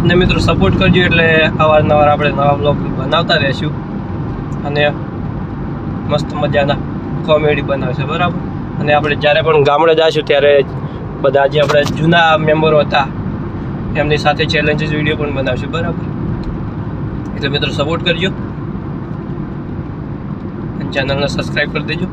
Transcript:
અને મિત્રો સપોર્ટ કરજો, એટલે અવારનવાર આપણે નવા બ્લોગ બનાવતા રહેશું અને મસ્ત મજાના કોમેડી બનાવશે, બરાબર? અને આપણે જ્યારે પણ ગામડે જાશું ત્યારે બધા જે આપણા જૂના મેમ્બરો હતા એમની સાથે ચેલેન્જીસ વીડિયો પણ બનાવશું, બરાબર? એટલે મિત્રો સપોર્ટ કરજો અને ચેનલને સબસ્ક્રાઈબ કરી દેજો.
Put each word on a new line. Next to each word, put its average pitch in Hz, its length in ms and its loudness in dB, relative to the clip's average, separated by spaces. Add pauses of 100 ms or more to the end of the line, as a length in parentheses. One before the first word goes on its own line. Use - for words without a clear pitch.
અને 170 120 4
મિત્રો 175 240 2
સપોર્ટ 175 400 2
કરજો, 185 220 4
એટલે 165 400 4 (180)
અવારનવાર 151 500 6
આપણે 147 200 2
નવા 143 260 2
બ્લોગ 143 200 2
બનાવતા - 600 0
રહેશું 139 360 0 (920)
અને 147 260 2 (1200)
મસ્ત 147 240 -2
મજાના 143 420 0 (500)
કોમેડી 151 360 2
બનાવશે, 139 420 -2
બરાબર? 175 360 -2 (400)
અને 147 140 2
આપણે 147 220 2
જ્યારે 147 260 4
પણ 156 220 4
ગામડે 151 320 6
જાશું 156 300 2
ત્યારે 143 400 6 (560)
બધા 139 260 4
જે 143 120 0
આપણા 147 220 4
જૂના 160 560 4
મેમ્બરો 156 420 4
હતા 139 280 2 (880)
એમની 147 220 0
સાથે 147 280 2
ચેલેન્જીસ 151 460 0
વીડિયો 151 260 0
પણ 143 160 -2
બનાવશું, 131 380 -2
બરાબર? 165 340 -4 (1300)
એટલે 143 140 -4
મિત્રો 147 220 -2
સપોર્ટ 156 320 -2
કરજો 175 260 0 (2500)
અને 143 120 -6
ચેનલને 139 360 -2
સબસ્ક્રાઈબ - 460 -4
કરી 151 100 -4
દેજો. 165 300 -4